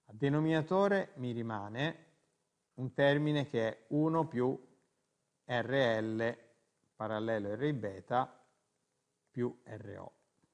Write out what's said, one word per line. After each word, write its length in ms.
A 80
denominatore 1040
mi 180
rimane 760
un 180
termine 540
che 220
è 200
uno 400
più 400
R 480
L 380
parallelo 640
R 180
beta 720
più 320
R 340
O. 140